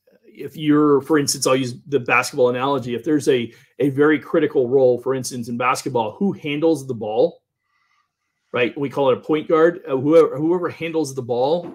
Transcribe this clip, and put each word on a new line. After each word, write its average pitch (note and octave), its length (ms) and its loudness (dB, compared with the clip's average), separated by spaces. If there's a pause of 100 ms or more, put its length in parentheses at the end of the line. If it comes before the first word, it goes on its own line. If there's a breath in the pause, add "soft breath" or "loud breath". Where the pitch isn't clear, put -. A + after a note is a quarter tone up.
(400)
if - 180 -14
you're, D3 440 4
for D3+ 180 2
instance, C#3 260 -4
I'll D#3+ 100 4
use B2 200 -4 (120)
the C#3 120 -2
basketball B2 500 0
analogy. B2 460 -4
If A2+ 80 -8
there's D3+ 240 0
a, A#2+ 260 0 (260 loud breath)
a D3+ 100 0
very D3 300 2
critical D3 480 0
role, B2 320 4
for B2+ 160 -4
instance, B2 340 -8
in A#2+ 80 -6
basketball, B2 600 -2
who G3 140 -2
handles D3 560 -2
the B2+ 60 -2
ball, A2+ 480 -2 (1080)
right? A#2+ 260 -2
We C#3 120 -4
call C#3 220 0
it A#2+ 60 2
a - 40 -14
point D#3 260 -2
guard, E3 400 2
uh, C3+ 100 -2
whoever, C#3+ 400 4
whoever E3 320 -2
handles D#3+ 440 -6
the C3 80 -8
ball, B2+ 540 -2